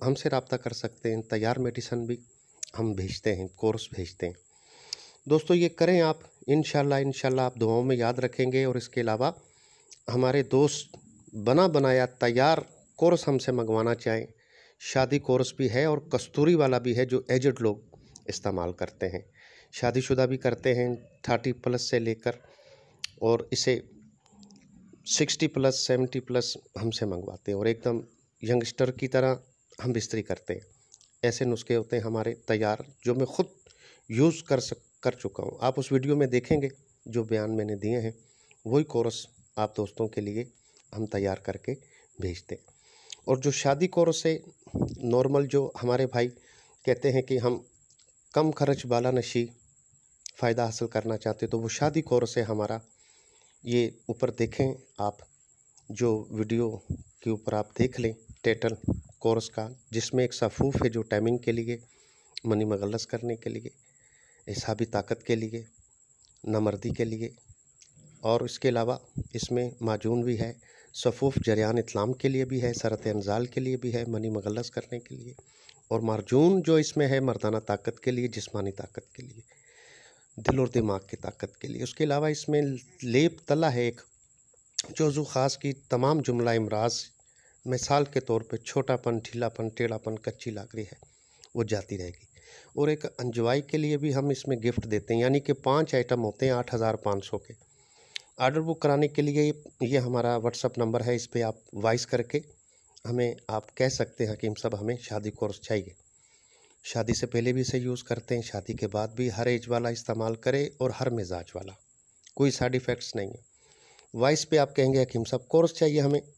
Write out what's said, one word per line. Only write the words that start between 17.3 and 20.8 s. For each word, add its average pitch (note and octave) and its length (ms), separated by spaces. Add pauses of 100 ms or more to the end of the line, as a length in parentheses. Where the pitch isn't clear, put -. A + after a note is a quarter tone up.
एजेड B2+ 300
लोग G#2+ 220 (460)
इस्तेमाल F2+ 440
करते F2+ 340
हैं, F2+ 240 (420)
शादीशुदा B2+ 540
भी C3 100
करते B2 380
हैं B2 300 (240)